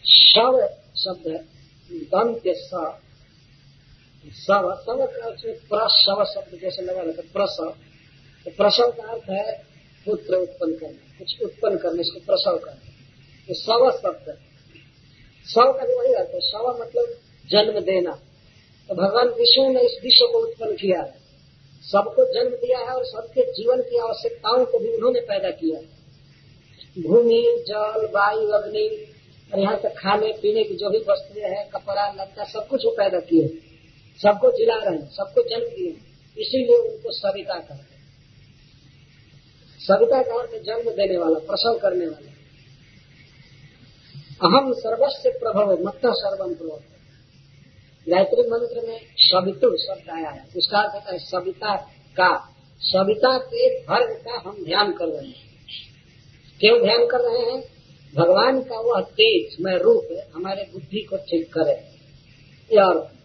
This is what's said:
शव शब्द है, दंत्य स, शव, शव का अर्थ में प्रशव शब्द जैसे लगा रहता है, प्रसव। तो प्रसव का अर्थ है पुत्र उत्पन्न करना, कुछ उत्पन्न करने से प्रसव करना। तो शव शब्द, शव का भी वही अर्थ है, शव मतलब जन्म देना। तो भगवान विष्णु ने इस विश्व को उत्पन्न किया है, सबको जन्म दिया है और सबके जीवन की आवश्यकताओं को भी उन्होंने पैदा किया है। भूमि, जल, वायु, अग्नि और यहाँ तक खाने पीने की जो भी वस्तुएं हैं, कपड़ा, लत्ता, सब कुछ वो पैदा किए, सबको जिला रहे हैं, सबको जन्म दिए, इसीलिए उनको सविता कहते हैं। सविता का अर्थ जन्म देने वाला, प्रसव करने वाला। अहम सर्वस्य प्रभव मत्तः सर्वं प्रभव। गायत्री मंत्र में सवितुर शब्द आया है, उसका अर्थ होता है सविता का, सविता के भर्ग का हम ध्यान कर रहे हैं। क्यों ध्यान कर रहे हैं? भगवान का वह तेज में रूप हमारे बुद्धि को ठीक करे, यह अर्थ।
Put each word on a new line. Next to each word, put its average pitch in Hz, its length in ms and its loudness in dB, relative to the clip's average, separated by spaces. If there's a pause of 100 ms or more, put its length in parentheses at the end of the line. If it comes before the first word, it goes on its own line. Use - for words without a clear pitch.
शव 247 540 6 (400)
शब्द 190 300 -8
है, 311 100 -6 (720)
दंत्य 214 460 0
स, - 160 -12 (1700)
शव, 196 280 0 (140)
शव 262 280 -4
का 233 200 -8
अर्थ 226 180 -12
में 226 100 -8 (140)
प्रशव 208 580 2
शब्द - 340 -12
जैसे 185 220 -8
लगा 185 200 -6
रहता 165 200 -8
है, 165 80 -16
प्रसव। 190 440 -4 (720)
तो - 60 -12
प्रसव 233 400 4
का 220 200 -12
अर्थ 226 180 -12
है 196 220 -4 (540)
पुत्र 196 300 -2
उत्पन्न 175 380 -4
करना, - 440 -16
कुछ - 240 -10
उत्पन्न - 360 -2
करने 170 240 -4
से - 200 -6
प्रसव - 360 0
करना। - 220 -14 (680)
तो 185 80 -6
शव 247 420 4
शब्द, - 280 -6 (1200)
शव 247 260 6
का 523 140 -2
भी 508 80 2
वही 494 200 2
अर्थ - 200 -4
है, 539 80 -6
शव 440 260 -4 (120)
मतलब 233 340 -4 (340)
जन्म 214 340 4
देना। 175 300 0 (760)
तो 196 80 -4
भगवान 220 380 4
विष्णु 262 380 4
ने 508 100 2
इस - 220 2
विश्व 508 220 6
को 466 140 2
उत्पन्न 453 360 -6
किया 180 240 0
है, 139 140 -10 (680)
सबको - 480 2
जन्म 480 260 -2
दिया 494 220 0
है 247 120 -6
और 508 140 -4
सबके 226 360 -4 (100)
जीवन 480 300 0
की 480 180 -2
आवश्यकताओं 466 640 -2
को 466 140 0
भी 233 140 -2
उन्होंने 233 340 0
पैदा 196 300 -2
किया 160 220 -4
है। - 200 -20 (1000)
भूमि, 240 460 4 (220)
जल, 220 500 -2
वायु, 208 380 2
अग्नि 427 340 0 (640)
और 196 100 -4
यहाँ 196 180 0
तक - 200 -4
खाने 214 420 0
पीने 427 240 2
की 196 120 -6
जो 220 140 -4
भी 220 140 0
वस्तुएं 208 420 -4
हैं, 202 220 -6
कपड़ा, 202 440 -4
लत्ता, 190 340 -10
सब - 220 -10
कुछ 269 160 -4
वो 226 80 2
पैदा 190 300 0
किए, 160 240 2 (720)
सबको 208 320 4
जिला 226 260 2
रहे 214 180 -2
हैं, 302 140 -10
सबको 523 380 -2
जन्म 466 200 -4
दिए, 370 240 -8 (440)
इसीलिए 254 420 2
उनको 440 340 -4
सविता 196 480 -6
कहते 147 140 -18
हैं। - 240 -20 (1800)
सविता - 420 4
का - 180 -2
अर्थ - 140 -10 (100)
जन्म 226 280 -4
देने - 240 0
वाला, 165 280 0
प्रसव - 340 -2
करने 180 280 0
वाला। - 220 -12 (2000)
अहम 247 340 4
सर्वस्य 233 640 -2
प्रभव 208 340 2 (100)
मत्तः 202 340 -2
सर्वं 196 380 -4
प्रभव। 156 260 -12 (1300)
गायत्री 196 440 4
मंत्र 453 360 -4
में 453 120 -10 (220)
सवितुर 185 580 2
शब्द 190 320 -10
आया 165 200 -10
है, - 140 -18 (120)
उसका 202 220 0
अर्थ 208 160 0
होता 202 180 -10
है 180 80 -6
सविता 185 540 -4 (420)
का, 180 160 4 (480)
सविता 214 560 2 (100)
के 254 220 2 (140)
भर्ग - 380 0
का 233 200 -10
हम 196 240 -12
ध्यान 185 280 0
कर 165 160 -4
रहे 143 180 -8
हैं। - 220 -20 (1120)
क्यों 233 200 6
ध्यान 240 260 2
कर 247 160 0
रहे 240 220 -2
हैं? 254 160 -4 (520)
भगवान 208 500 2
का 226 200 -10
वह 233 180 0 (140)
तेज 214 460 2
में 190 180 -4
रूप 226 300 2 (240)
हमारे 381 300 -8 (100)
बुद्धि 202 300 -10
को - 140 -8 (100)
ठीक 165 260 -2
करे, 143 240 0 (920)
यह 202 140 8
अर्थ। 170 400 0